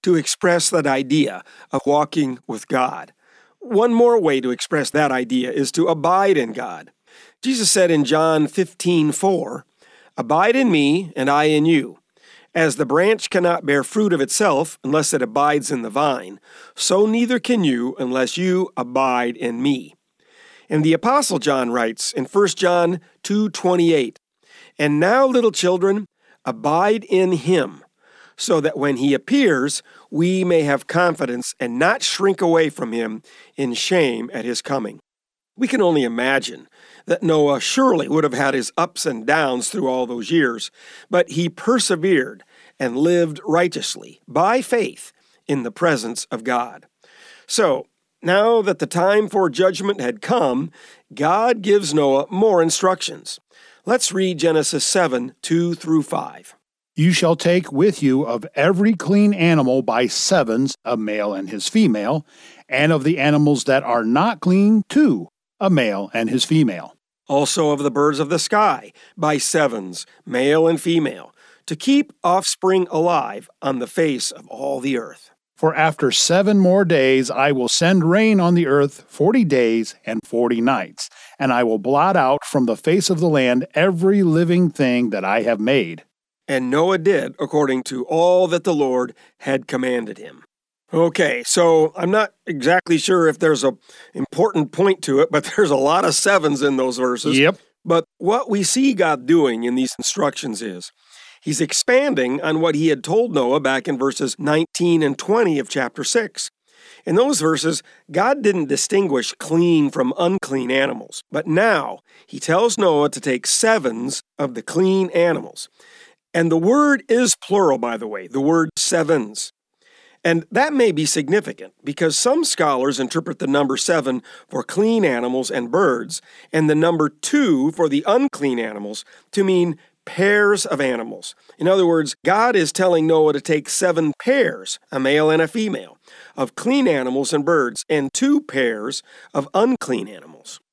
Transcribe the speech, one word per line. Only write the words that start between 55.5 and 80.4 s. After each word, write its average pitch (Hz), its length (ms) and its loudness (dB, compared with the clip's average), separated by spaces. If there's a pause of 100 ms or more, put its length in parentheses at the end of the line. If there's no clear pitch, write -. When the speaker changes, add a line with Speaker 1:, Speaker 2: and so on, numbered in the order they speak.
Speaker 1:
through 160 300 0
five. - 500 -8 (420)
Speaker 2:
"You 165 160 4
shall 170 240 2
take 175 360 0
with 165 300 2
you 135 220 2
of 113 320 -6
every 190 380 2
clean 202 400 2
animal 151 480 2
by 117 260 0
sevens, 131 680 0 (100)
a 117 100 -2
male 107 380 -4
and 95 160 -8
his 98 180 -8
female, 143 580 2 (440)
and 147 240 2
of 139 100 0
the 160 160 0
animals 147 460 2
that 135 180 2
are 117 220 0
not 165 340 0
clean, 202 480 4
two, 180 400 2 (320)
a 196 100 0
male 104 440 0
and 113 160 -4
his 123 160 0
female." 117 500 0 (320)
Speaker 1:
"Also 147 440 0
of 143 120 0
the 143 80 0
birds 143 280 2
of 147 100 -2
the 165 100 -2
sky, 208 540 0 (240)
by 151 200 0
sevens, 113 680 -2 (200)
male 143 420 2
and 165 120 2
female, 156 540 -2 (320)
to 165 100 -8
keep 285 380 0 (100)
offspring 185 640 0
alive 156 600 -2 (120)
on 135 180 -4
the 120 80 -6
face 147 440 -2
of - 160 -20
all 139 320 -8
the 131 180 -4
earth." - 340 -12 (240)
Speaker 2:
"For 156 200 0
after 151 360 0
seven 196 480 2
more 190 260 4
days 131 440 2
I 139 220 0
will 127 160 0
send 170 420 2
rain 214 300 4
on 175 160 4
the 170 120 2
earth 143 400 0
forty 214 360 2
days 117 520 2 (100)
and 110 180 -6
forty 117 380 0